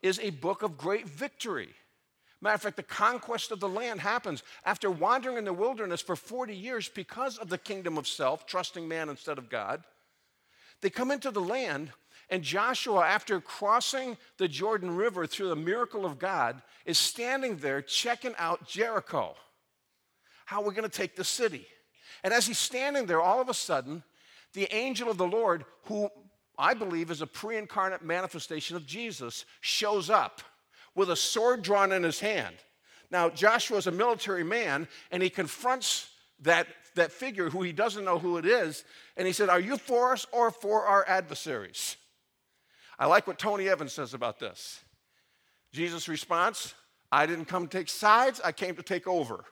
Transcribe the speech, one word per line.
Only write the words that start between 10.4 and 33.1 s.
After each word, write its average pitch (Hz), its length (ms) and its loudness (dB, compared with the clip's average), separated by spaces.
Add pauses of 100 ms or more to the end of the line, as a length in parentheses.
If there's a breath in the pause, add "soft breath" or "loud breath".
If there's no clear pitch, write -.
They 196 80 0
come 254 200 -2
into 277 220 -2
the 202 80 -2
land, 175 540 -4 (360 soft breath)
and 180 140 -2
Joshua, 196 640 2
after 202 320 2
crossing 240 800 0 (180 soft breath)
the 185 140 0
Jordan 180 440 -2
River 185 320 0
through 190 220 -4
the 170 80 0
miracle 196 500 -2
of 143 140 -4
God, 131 420 0 (220 loud breath)
is 170 140 0
standing 247 600 0
there 143 220 -2
checking 240 560 -2
out 170 300 -2
Jericho. 175 680 -2 (1040 soft breath)
"How 208 180 -6
are 208 60 -2
we 196 80 -4
gonna 220 140 -2
take - 260 -4
the 185 80 -6
city?" 170 420 -2 (580 loud breath)
And 202 100 2
as 233 120 6
he's 226 140 -2
standing 262 460 0
there, 165 160 4
all 190 180 6
of 254 80 0
a 247 60 -2
sudden, 147 500 -2 (480 soft breath)
the 196 240 -2
angel 240 340 -2
of 208 80 -2
the 180 80 2
Lord, 180 400 2 (180)
who 208 280 -2 (460)
I 160 160 4
believe 175 360 -4
is 156 120 -6
a 156 60 -6
pre-incarnate 208 760 -4
manifestation 170 720 -6
of 170 100 -8
Jesus, 143 600 -10 (160 loud breath)
shows 208 480 0
up 170 320 2 (540 loud breath)
with 185 140 4
a 170 60 4
sword 233 480 2
drawn 196 280 6
in 185 120 2
his 160 160 0
hand. 156 360 -2 (540 soft breath)
Now, 175 180 2